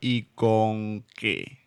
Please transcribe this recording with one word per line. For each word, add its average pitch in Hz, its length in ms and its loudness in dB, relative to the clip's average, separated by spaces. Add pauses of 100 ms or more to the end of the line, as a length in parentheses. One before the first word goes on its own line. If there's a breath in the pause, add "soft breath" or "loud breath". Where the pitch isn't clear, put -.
y 120 240 0 (100)
¿con 110 720 2 (120)
qué? 92 500 -4